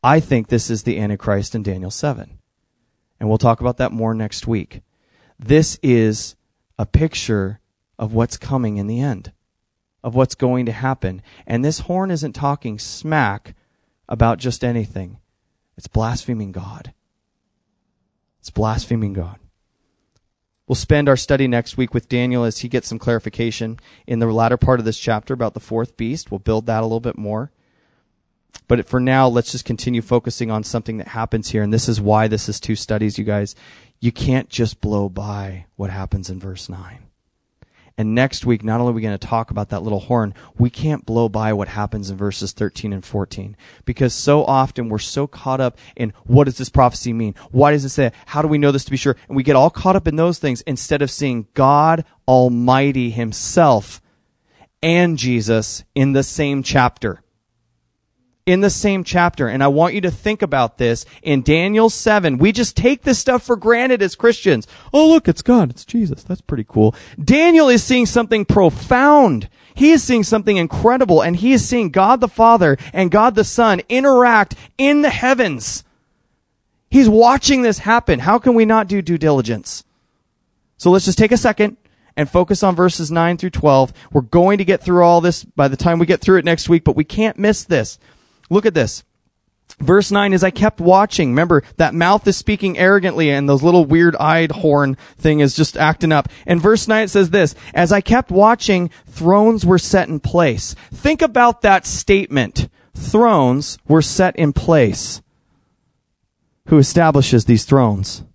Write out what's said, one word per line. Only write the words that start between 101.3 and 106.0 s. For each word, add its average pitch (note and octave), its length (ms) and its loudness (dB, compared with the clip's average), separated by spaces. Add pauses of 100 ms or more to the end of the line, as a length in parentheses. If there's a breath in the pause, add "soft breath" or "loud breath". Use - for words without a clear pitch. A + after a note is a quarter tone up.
that G3 240 2
statement. - 800 -2 (240 soft breath)
"Thrones D3+ 920 2
were D#3 160 4
set - 320 0
in D3+ 180 0
place." - 720 0 (1400)